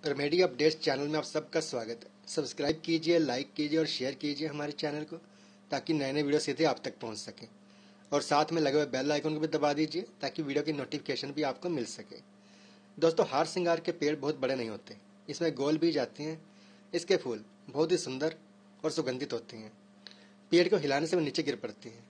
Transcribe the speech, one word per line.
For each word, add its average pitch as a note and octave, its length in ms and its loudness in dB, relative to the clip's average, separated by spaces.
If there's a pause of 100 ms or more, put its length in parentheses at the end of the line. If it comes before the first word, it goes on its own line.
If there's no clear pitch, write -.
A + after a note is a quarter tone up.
Remedy C#3+ 340 2
Updates D#3 360 4
चैनल C#3+ 320 0
में D3+ 100 0
आप D3 60 -2
सबका D#3 360 -2
स्वागत A#2 440 -6
है। - 60 -20 (180)
Subscribe D3 560 -2
कीजिए, E3 340 4
like C#3 340 0
कीजिए D3+ 260 0
और D#3 80 4
share C3+ 280 -4
कीजिए D3 340 -4
हमारे D3 240 -4
चैनल D3+ 320 -4
को, E3 120 -12 (540)
ताकि C#3+ 220 -2
नए C#3 200 0
नए D3 100 2
वीडियो D3 180 4
सीधे D3 240 0
आप C3+ 200 2
तक C3 140 -8
पहुंच A2 200 -8
सकें। - 300 -14 (640)
और C#3+ 100 2
साथ D3+ 300 2
में E3 100 2
लगे C#3 140 2
हुए D3+ 100 4
bell C3+ 260 0
icon D3+ 220 0
को D3+ 60 -4
भी D#3+ 60 0
दबा D3 260 2
दीजिए, D#3 340 -2 (140)
ताकि D3 220 -6
वीडियो C#3+ 220 0
की D#3 80 -2
notification C#3 600 -4
भी D3 100 -2
आपको C#3+ 260 -2
मिल C#3+ 160 -2
सके। - 360 -14 (800)
दोस्तों, E3 280 4
हार D3+ 200 2
श्रृंगार E3+ 340 2
के E3+ 120 -2
पेड़ D3 240 0
बहुत C#3+ 220 -4
बड़े C3 160 0
नहीं A#2+ 140 -4
होते, - 280 -12 (320)
इसमें D3+ 260 -2
गोल D3 240 2
बीज D#3+ 200 2
आते C3 240 -4
हैं। D#3 180 -6 (540)
इसके E3+ 220 2
फूल A2+ 280 -4 (260)
बहुत D#3 220 2
ही F3+ 40 4
सुंदर C#3 380 -2 (500)
और D#3 60 2
सुगंधित C3 420 -2
होते A#2 240 -8
हैं। A2 160 -14 (800)
पेड़ E3+ 180 8
को G#3 80 6
हिलाने D3 300 2
से F3+ 100 2
वो E3+ 60 4
नीचे D3 200 0
गिर C#3+ 140 0
पड़ते A2 320 -10
हैं। G#2 220 -18